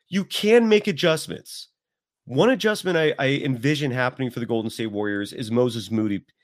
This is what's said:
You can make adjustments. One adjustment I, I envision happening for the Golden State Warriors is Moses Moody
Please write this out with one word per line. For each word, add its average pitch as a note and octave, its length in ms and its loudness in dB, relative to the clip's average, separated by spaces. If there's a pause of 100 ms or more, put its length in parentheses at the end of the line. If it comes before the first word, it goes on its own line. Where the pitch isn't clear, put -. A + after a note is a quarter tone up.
You F#3 160 -2
can A3+ 440 4
make G#3 180 4
adjustments. D#3+ 800 -2 (560)
One D3+ 260 4
adjustment F#3+ 460 0
I, D#3 220 2
I C#3 240 0
envision C#3 480 -2
happening B2+ 380 -2
for B2 100 -8
the A#2 60 -6
Golden A2 240 -2
State A2+ 180 -6
Warriors G2+ 460 -4
is A2 180 -8
Moses A#2 400 0
Moody G#2+ 320 0 (200)